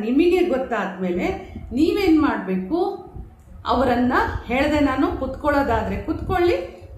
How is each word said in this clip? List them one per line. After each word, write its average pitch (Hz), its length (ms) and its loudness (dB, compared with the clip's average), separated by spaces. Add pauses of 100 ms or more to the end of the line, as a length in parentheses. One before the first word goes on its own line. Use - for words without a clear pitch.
ನಿಮಗೆ 330 400 4
ಗೊತ್ತಾದ್ಮೇಲೆ 190 1120 -2 (180)
ನೀವೇನ್ 320 500 4
ಮಾಡ್ಬೇಕು? 214 840 -2 (600)
ಅವರನ್ನ 247 460 2 (340)
ಹೇಳ್ದೆ 294 340 2
ನಾನು, 277 400 2
"ಕುತ್ಕೊಳ್ಳೋದಾದ್ರೆ 233 840 0
ಕುತ್ಕೊಳ್ಳಿ, - 960 -2